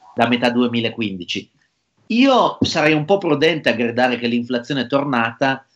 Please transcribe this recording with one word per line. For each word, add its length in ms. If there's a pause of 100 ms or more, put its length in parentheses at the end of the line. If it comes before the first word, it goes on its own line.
(140)
da 140
metà 220
duemilaquindici. 1000 (580)
Io 520
sarei 340
un 120
po' 120
prudente 520
a 40
gridare 460
che 80
l'inflazione 540
è 60
tornata, 800 (100)